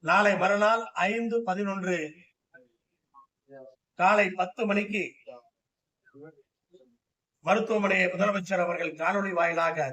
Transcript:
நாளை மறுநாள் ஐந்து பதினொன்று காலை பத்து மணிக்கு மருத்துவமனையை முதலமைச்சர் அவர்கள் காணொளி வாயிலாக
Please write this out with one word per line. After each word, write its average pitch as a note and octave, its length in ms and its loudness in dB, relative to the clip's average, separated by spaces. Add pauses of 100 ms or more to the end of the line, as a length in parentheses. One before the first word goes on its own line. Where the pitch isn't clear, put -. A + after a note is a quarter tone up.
நாளை G3+ 240 6 (100)
மறுநாள் G#3 400 2 (280)
ஐந்து A#3 360 -2
பதினொன்று F#3+ 480 -2 (2000)
காலை G3+ 260 4 (140)
பத்து F3+ 300 -4
மணிக்கு G3+ 340 -2 (2500)
மருத்துவமனையை G3 640 2
முதலமைச்சர் F#3+ 520 0
அவர்கள் E3+ 380 -4
காணொளி G3 340 0
வாயிலாக E3 580 0